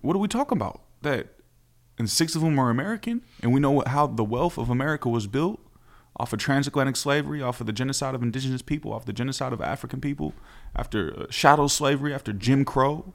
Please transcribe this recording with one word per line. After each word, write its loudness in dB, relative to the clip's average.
What 2
are 2
we 0
talking 0
about? -6
That, -2
and 0
six 2
of 0
them 4
are 4
American, -2
and 4
we 6
know 4
what, 2
how 2
the 0
wealth 0
of -2
America 0
was 0
built 0
off -4
of -2
transatlantic 0
slavery, 0
off -4
of -6
the -4
genocide -2
of -4
indigenous -2
people, -6
off -10
the -6
genocide -4
of -6
African -6
people, -4
after, -2
uh, -8
chattel 6
slavery, 0
after -6
Jim 4
Crow 0